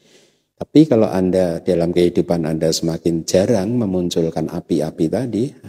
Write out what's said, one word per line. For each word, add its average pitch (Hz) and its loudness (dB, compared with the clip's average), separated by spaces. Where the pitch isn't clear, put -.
Tapi 156 4
kalau 110 2
Anda 90 0
dalam 85 0
kehidupan 85 0
Anda 80 0
semakin 82 -2
jarang 101 0
memunculkan 90 -2
api-api 78 -4
tadi, 117 -4